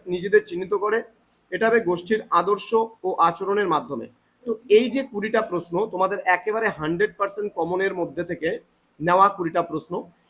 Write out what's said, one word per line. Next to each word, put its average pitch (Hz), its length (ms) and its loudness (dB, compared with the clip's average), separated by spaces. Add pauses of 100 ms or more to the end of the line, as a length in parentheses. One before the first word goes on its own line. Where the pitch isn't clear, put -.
নিজেদের 190 400 2
চিহ্নিত 180 280 -6
করে? 208 280 0 (480)
এটা 220 180 0
হবে 226 120 4
গোষ্ঠীর 180 500 0
আদর্শ 196 440 2 (300)
ও 185 140 -2
আচরণের 190 500 2
মাধ্যমে। 131 380 -4 (380)
তো 233 140 -4 (100)
এই 220 220 6
যে 269 120 0
কুড়িটা 214 400 -2
প্রশ্ন, 170 440 -4
তোমাদের 185 380 -2
একেবারে 214 440 0
হান্ড্রেড 165 480 -2
পার্সেন্ট 202 360 -4
কমনের 185 420 -2
মধ্যে 170 300 -4
থেকে 175 340 -4 (420)
নেওয়া 180 280 6
কুড়িটা 180 340 -2
প্রশ্ন, 156 400 -8 (280)